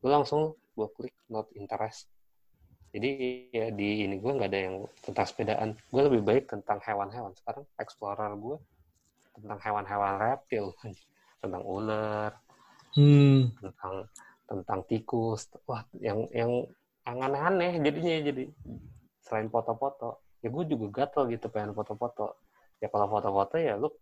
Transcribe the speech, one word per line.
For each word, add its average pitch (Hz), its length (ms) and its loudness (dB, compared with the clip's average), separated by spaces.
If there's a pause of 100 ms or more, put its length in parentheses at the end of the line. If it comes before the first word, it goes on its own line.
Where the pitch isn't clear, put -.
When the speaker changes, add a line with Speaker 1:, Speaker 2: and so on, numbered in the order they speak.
Speaker 1:
gue 127 100 0
langsung 147 460 2 (160)
gue 107 180 -4
klik - 220 -12 (160)
not 110 240 -6
interest. 107 560 -8 (800)
Jadi 107 200 -4 (440)
ya 113 160 -2
di 104 400 -2
ini 98 80 -4
gue 110 160 -2
nggak 120 160 0
ada 98 120 0
yang 95 160 -4 (280)
tentang 98 240 0
sepedaan. 107 400 -2 (240)
Gue 131 160 4
lebih 117 160 4
baik 113 240 4
tentang 101 320 -4
hewan-hewan. 101 560 -6
Sekarang 135 400 -12
explorer 104 560 -6
gue 113 240 -8 (800)
tentang 104 240 -12
hewan-hewan 101 560 0
reptil, 107 640 -2
<laughs> - 640 -18
tentang 95 200 -6
ular, 107 680 -2 (640)
Speaker 2:
Hmm. 139 640 10
Speaker 1:
tentang, 95 480 -10 (400)
tentang 98 400 -6
tikus. 113 640 -2 (160)
Wah, 113 160 -6 (160)
yang, 110 320 -2
yang 120 320 0 (400)
aneh-aneh 147 760 0
jadinya 160 460 2
jadi 135 240 -2 (720)
selain 110 320 -4
foto-foto. 117 720 -2 (160)
Ya 117 80 -6
gue 147 160 -2
juga 123 400 -2
gatel 131 320 0
gitu 110 160 -8
pengen 104 240 -4
foto-foto. 107 640 -6 (400)
Ya 107 80 -4
kalau 104 160 2
foto-foto 101 560 2
ya 127 160 2
lu 147 260 -2